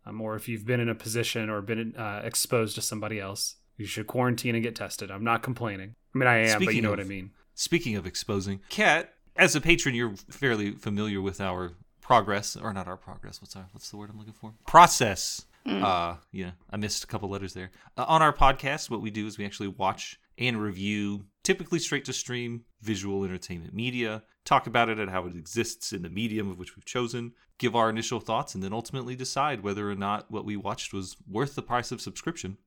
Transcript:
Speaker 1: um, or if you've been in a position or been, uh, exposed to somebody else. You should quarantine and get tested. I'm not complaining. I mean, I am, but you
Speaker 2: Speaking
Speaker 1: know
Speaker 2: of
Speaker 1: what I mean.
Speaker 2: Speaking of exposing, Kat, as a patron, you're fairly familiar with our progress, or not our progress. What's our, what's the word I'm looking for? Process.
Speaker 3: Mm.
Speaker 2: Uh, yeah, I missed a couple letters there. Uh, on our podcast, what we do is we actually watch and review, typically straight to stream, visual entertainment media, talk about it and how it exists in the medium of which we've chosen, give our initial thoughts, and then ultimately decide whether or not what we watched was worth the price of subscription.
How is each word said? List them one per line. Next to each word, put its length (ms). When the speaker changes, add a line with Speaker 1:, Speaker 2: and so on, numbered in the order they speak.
Speaker 1:
um, 160
or 160
if 120
you've 180
been 140
in 100
a 40
position 540
or 140
been, 340
uh, 260
exposed 520
to 80
somebody 360
else. 380
You 80
should 200
quarantine 480
and 100
get 120
tested. 340
I'm 140
not 180
complaining. 520
I 40
mean, 100
I 100
am, 100
but 20
you 60
Speaker 2:
Speaking 160
Speaker 1:
know 100
Speaker 2:
of 60
Speaker 1:
what 80
I 20
mean. 220
Speaker 2:
Speaking 420
of 100
exposing, 640
Kat, 460
as 200
a 40
patron, 340
you're 200
fairly 440
familiar 500
with 180
our 320
progress, 540
or 160
not 140
our 100
progress. 460
What's 140
our, 160
what's 180
the 60
word 140
I'm 80
looking 140
for? 220
Process. 760
Speaker 3:
Mm. 160
Speaker 2:
Uh, 340
yeah, 220
I 60
missed 260
a 60
couple 200
letters 240
there. 200
Uh, 80
on 160
our 100
podcast, 580
what 100
we 100
do 160
is 120
we 60
actually 240
watch 480
and 240
review, 640
typically 380
straight 240
to 80
stream, 500
visual 440
entertainment 500
media, 480
talk 240
about 200
it 120
and 100
how 160
it 80
exists 580
in 100
the 60
medium 400
of 120
which 160
we've 80
chosen, 480
give 160
our 160
initial 300
thoughts, 340
and 80
then 100
ultimately 440
decide 480
whether 260
or 60
not 340
what 140
we 120
watched 380
was 220
worth 280
the 60
price 280
of 100
subscription. 560